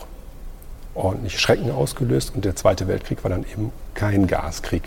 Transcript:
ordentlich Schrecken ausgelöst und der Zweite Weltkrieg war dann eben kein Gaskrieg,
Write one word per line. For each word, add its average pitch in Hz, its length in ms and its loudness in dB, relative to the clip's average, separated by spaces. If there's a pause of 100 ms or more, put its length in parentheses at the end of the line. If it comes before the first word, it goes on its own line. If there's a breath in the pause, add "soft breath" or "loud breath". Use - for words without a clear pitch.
(960)
ordentlich 98 440 -2
Schrecken 127 320 4
ausgelöst 127 640 2
und 98 100 0
der 95 100 2
Zweite 98 320 4
Weltkrieg - 360 -2
war - 80 2
dann 90 200 0
eben 107 200 -4 (240)
kein 101 320 4
Gaskrieg, - 600 0